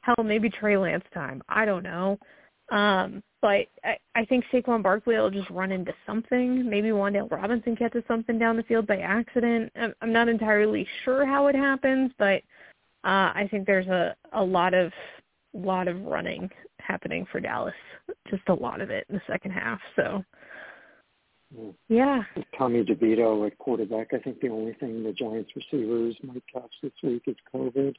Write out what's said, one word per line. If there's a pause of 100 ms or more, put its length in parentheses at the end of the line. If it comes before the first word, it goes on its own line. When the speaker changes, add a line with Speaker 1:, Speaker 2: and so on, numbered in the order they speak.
Speaker 1:
Hell,
maybe
Trey
Lance
time.
I
don't
know. (540)
Um, (180)
but (180)
I, (160)
I
think
Saquon
Barkley
will
just
run
into (140)
something.
Maybe
Wan'Dale
Robinson
catches
something
down
the
field
by
accident.
I'm,
I'm
not
entirely (180)
sure
how
it
happens,
but, (600)
uh,
I
think
there's
a, (180)
a
lot
of, (640)
lot
of
running (320)
happening
for
Dallas, (560)
just
a
lot
of
it
in
the
second
half. (160)
So, (1300)
Speaker 2:
Hmm. (180)
Speaker 1:
yeah. (140)
Speaker 2:
With (100)
Tommy
DeVito
at
quarterback,
I
think
the
only
thing
the
Giants
receivers
might (100)
catch (140)
this (100)
week
is (160)
covid.